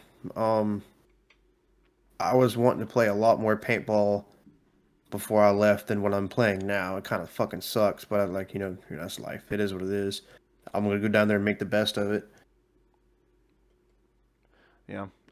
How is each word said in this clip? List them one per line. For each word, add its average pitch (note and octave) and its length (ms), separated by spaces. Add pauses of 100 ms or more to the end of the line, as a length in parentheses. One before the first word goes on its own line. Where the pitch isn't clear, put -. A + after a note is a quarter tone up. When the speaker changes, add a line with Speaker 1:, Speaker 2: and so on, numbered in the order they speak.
(360)
Speaker 1:
Um, G#2+ 460 (1400)
I F#2+ 160
was B2 220
wanting A#2 280
to - 60
play A#2 160
a G2+ 60
lot G#2+ 260
more G#2+ 180
paintball G#2 680 (840)
before G#2 340
I G#2 80
left G#2 360
than G#2 140
what G2+ 120
I'm G2 140
playing G2 380
now. F#2+ 320
It G2 100
kinda F#2 200
fucking G2+ 340
sucks, - 440
but G#2 140
I, G2+ 60
like, F#2 280
you - 60
know, F#2+ 180 (120)
that's E2 300
life. - 320
It G#2 80
is G2 140
what F#2 100
it F#2+ 60
is. G2 340 (500)
I'm G#2 100
gonna G2+ 160
go G#2 80
down G#2+ 200
there G#2 100
and G2+ 80
make G#2 140
the G2+ 60
best G#2 320
of G2+ 140
it. G#2 160 (2500)
Speaker 2:
Yeah. G2+ 200 (240)